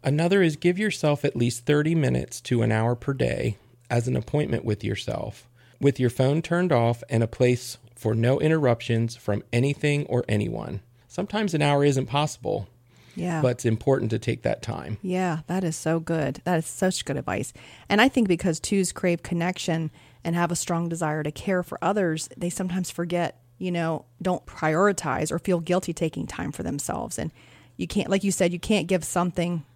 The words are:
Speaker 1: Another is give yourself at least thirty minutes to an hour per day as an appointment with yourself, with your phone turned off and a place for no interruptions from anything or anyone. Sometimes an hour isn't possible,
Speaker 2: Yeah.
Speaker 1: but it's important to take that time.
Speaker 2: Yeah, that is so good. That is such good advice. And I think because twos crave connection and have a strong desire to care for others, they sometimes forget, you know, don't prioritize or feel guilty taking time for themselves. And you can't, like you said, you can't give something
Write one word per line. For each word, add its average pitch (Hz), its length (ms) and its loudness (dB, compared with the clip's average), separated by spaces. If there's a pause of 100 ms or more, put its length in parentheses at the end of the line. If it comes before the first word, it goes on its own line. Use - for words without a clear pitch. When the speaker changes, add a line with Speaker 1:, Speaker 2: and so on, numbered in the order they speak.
Speaker 1:
Another 170 400 4
is 156 140 4
give 175 220 2
yourself 160 460 0
at - 120 0
least 120 300 0
thirty 151 300 4
minutes 127 460 0
to 120 200 2
an 113 100 4
hour 113 240 2
per 139 160 -4
day 123 460 -2 (320)
as 120 180 0
an 127 80 0
appointment - 480 -2
with 107 180 -2
yourself, - 680 -6 (320)
with 139 200 4
your 123 100 4
phone 143 320 2
turned 175 300 2
off 117 360 2
and 117 140 2
a 113 60 0
place 123 500 2 (160)
for 110 220 -2
no 120 240 4
interruptions 120 760 2
from - 380 -4
anything 143 540 2
or - 220 0
anyone. 107 520 -2 (260)
Sometimes 202 480 -4
an 147 80 2
hour 143 220 4
isn't 135 220 2
possible, 113 600 -2 (480)
Speaker 2:
Yeah. 170 260 -2
Speaker 1:
but 135 120 4
it's - 120 -6
important 113 460 2
to 113 80 -2
take - 240 -4
that - 200 -2
time. 101 400 -6
Speaker 2:
Yeah, 180 440 -2
that 190 160 -2
is 160 140 -2
so 160 240 0
good. 160 420 -2
That 180 160 0
is 160 80 -2
such - 380 -2
good 139 120 -4
advice. - 360 -4 (360)
And 208 120 4
I 254 80 8
think 240 180 2
because 170 320 0
twos 196 320 0
crave 170 320 -2
connection 170 680 -2 (320)
and 170 100 -2
have 175 160 2
a 175 60 -2
strong 170 320 -2
desire 156 340 -2
to 151 80 -2
care 180 320 -2
for - 180 -8
others, 175 560 0
they 175 140 -2
sometimes 185 400 -4
forget, 170 480 -2 (200)
you 180 120 -4
know, 165 340 -2 (160)
don't 180 260 -2
prioritize 160 840 0
or - 80 -2
feel 175 220 0
guilty 175 320 0
taking - 340 -4
time - 240 -6
for - 140 -8
themselves. - 560 -6
And 160 100 -4 (460)
you 175 100 -4
can't, - 240 -2
like 196 140 2
you 196 80 0
said, 175 200 2
you 175 60 -6
can't 180 300 0
give 185 160 0
something 175 580 -2 (140)